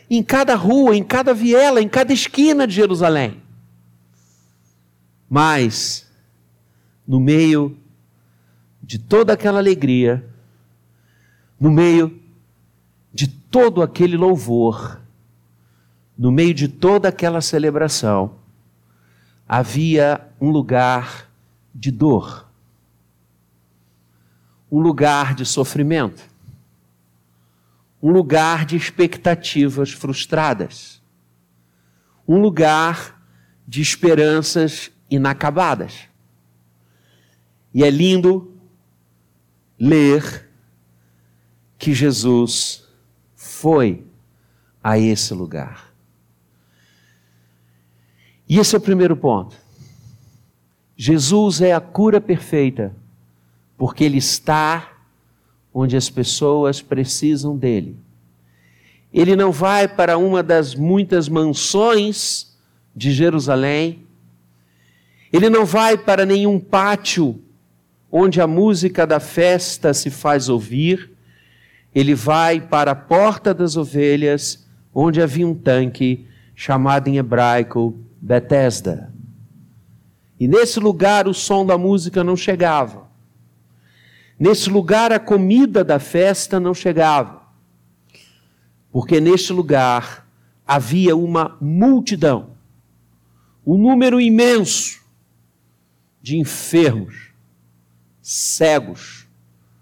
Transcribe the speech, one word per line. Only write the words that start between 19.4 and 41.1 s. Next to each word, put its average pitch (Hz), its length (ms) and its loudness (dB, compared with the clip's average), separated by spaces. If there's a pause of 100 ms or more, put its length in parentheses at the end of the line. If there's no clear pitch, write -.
havia 143 800 0 (140)
um 139 80 0
lugar 127 800 -2 (440)
de 127 160 -8
dor, 123 580 -2 (2250)
um 147 100 0
lugar 143 540 0
de 127 100 -8
sofrimento, 143 880 -4 (1700)
um 151 80 2
lugar 160 560 2
de 160 100 -4
expectativas 156 1160 -2
frustradas, 135 1080 -6 (1300)
um 180 140 2
lugar 165 800 0 (440)
de 123 140 -8
esperanças 156 1120 0 (180)
inacabadas. 139 920 -2 (1700)
E 135 120 2
é 143 60 4
lindo 180 600 0 (1300)
ler 147 720 2 (1300)